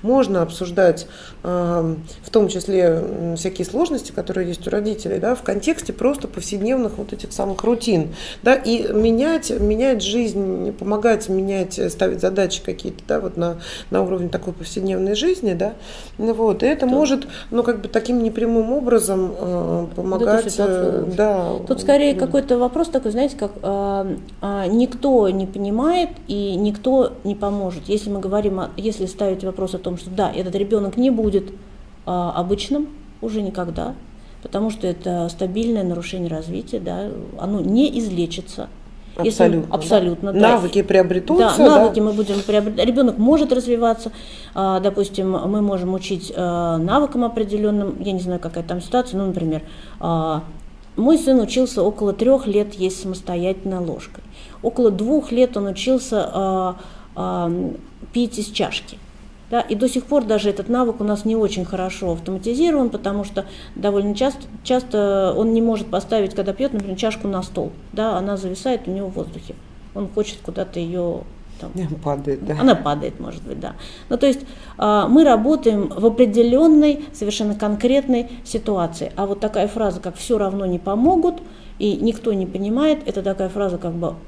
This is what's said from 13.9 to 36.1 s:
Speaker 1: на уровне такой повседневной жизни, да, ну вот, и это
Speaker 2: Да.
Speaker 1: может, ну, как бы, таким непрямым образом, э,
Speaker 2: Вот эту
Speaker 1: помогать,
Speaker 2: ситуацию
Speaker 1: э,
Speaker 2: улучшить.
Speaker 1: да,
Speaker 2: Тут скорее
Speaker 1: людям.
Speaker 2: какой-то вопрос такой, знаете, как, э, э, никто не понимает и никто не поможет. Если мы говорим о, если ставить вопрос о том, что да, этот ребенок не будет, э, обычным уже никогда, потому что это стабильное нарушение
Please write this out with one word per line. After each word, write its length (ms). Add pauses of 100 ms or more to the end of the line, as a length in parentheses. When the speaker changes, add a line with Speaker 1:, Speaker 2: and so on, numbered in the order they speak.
Speaker 1:
на 120
уровне 260
такой 240
повседневной 640
жизни, 400
да, 200 (440)
ну 160
вот, 280
и 40
это 200
Speaker 2:
Да. 60
Speaker 1:
может, 340 (240)
ну, 120
как 200
бы, 60
таким 340
непрямым 500
образом, 680
э, 420
Speaker 2:
Вот 120
эту 40
Speaker 1:
помогать, 560
Speaker 2:
ситуацию 400
Speaker 1:
э, 80
Speaker 2:
улучшить. 160
Speaker 1:
да, 340 (180)
Speaker 2:
Тут 120
скорее 320
Speaker 1:
людям. 140
Speaker 2:
какой-то 320
вопрос 300
такой, 240
знаете, 240
как, 160 (100)
э, 540 (260)
э, 260
никто 600
не 180
понимает 640 (180)
и 280
никто 560 (120)
не 100
поможет. 540
Если 220
мы 100
говорим 400
о, 160
если 300
ставить 380
вопрос 300
о 40
том, 200
что 120
да, 220
этот 220
ребенок 420
не 140
будет, 400
э, 20 (540)
обычным 840 (340)
уже 200
никогда, 520 (480)
потому 280
что 160
это 440
стабильное 520
нарушение 480